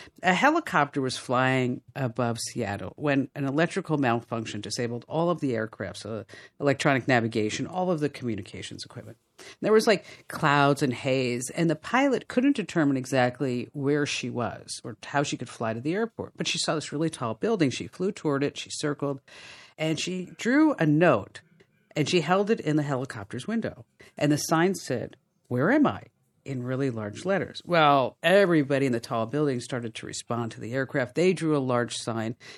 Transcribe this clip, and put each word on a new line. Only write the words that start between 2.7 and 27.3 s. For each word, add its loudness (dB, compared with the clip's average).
when 0
an -6
electrical -2
malfunction -2
disabled -6
all 0
of -2
the -2
aircraft's, -8
uh, -8
electronic 2
navigation, 2
all -2
of 0
the 0
communications -10
equipment. -16
There 0
was, 6
like, 4
clouds 4
and 2
haze, -2
and 0
the 2
pilot 0
couldn't 2
determine 0
exactly 0
where 0
she -6
was -6
or -12
how 0
she -4
could -10
fly -4
to -8
the -4
airport. -6
But -6
she -2
saw -2
this -6
really -2
tall -6
building. 2
She -6
flew -6
toward -2
it. -4
She -12
circled, -6
and -2
she -6
drew 4
a 4
note, 4
and 0
she 4
held 2
it 0
in 0
the 2
helicopter's -6
window. -6
And 2
the 2
sign 2
said, -6
"Where 2
am 4
I?" -2
in -6
really -2
large -6
letters. -2